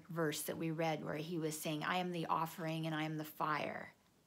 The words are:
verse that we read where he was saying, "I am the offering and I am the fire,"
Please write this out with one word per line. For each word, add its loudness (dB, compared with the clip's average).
verse 2
that -2
we 0
read 0
where -2
he -2
was 0
saying, -2
"I 2
am 0
the 0
offering 0
and 0
I 2
am 0
the -2
fire," 0